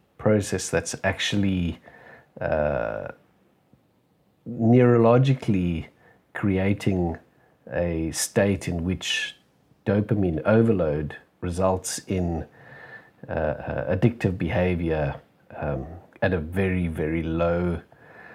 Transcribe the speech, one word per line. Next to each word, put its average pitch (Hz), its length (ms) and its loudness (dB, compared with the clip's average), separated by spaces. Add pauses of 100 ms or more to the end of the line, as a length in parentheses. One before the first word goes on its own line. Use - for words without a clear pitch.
(160)
process 101 540 0
that's - 340 -2
actually, 92 760 0 (600)
uh, 65 680 -2 (1400)
neurologically 117 1400 4 (460)
creating 95 840 0 (560)
a 82 400 -2
state - 560 0
in 85 160 -2
which - 520 -4 (500)
dopamine 101 580 2
overload 90 720 2 (240)
results 92 680 -2
in, 85 380 -2 (840)
uh, - 40 -8
uh, 78 640 -4
addictive 101 420 0
behavior, 85 760 -2 (420)
um, 67 300 -6 (360)
at 92 100 2
a 90 60 2
very, 90 500 -2
very 80 340 -2
low 85 580 0 (540)